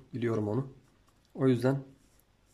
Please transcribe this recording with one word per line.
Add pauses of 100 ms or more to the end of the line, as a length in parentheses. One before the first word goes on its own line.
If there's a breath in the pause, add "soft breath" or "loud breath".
(120)
Biliyorum
onu. (680)
O
yüzden (760)